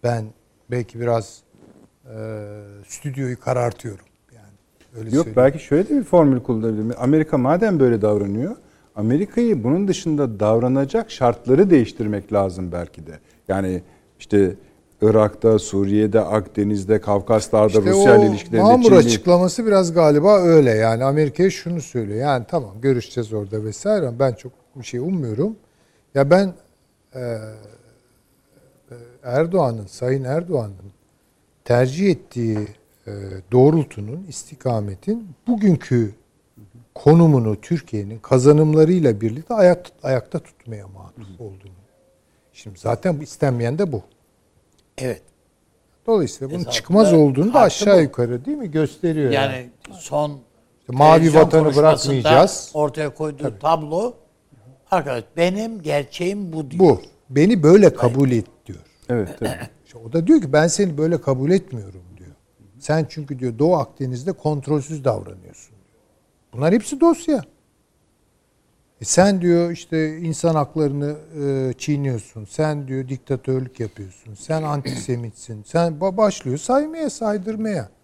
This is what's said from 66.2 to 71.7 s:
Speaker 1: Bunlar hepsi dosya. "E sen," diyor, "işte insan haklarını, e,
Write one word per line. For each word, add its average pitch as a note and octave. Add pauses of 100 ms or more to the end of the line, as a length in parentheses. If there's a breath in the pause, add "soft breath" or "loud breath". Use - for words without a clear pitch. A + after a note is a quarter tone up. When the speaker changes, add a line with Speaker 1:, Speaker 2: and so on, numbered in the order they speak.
Speaker 1:
Bunlar D3
hepsi B3
dosya. D#4+ (1600)
"E A#2
sen," F#3+
diyor, E3+
"işte D#3+
insan E3
haklarını, C#3+ (300)
e, C3+